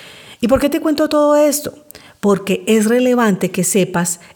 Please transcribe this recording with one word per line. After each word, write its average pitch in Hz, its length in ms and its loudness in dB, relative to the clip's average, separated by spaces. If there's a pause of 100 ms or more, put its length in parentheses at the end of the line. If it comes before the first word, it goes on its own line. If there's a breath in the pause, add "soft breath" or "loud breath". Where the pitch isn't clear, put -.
(380 loud breath)
¿Y 226 100 -2
por 262 120 2
qué 277 80 0
te 311 120 -2
cuento 311 280 0
todo 294 280 2
esto? 294 360 0 (480 loud breath)
Porque 202 460 -2
es 220 200 2
relevante 240 640 0
que 180 140 -4
sepas 175 560 -2 (160 loud breath)